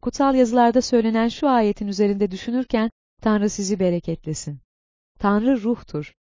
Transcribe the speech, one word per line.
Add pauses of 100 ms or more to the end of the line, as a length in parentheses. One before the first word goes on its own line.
Kutsal
yazılarda
söylenen
şu
ayetin
üzerinde
düşünürken (300)
Tanrı
sizi
bereketlesin. (600)
Tanrı
ruhtur.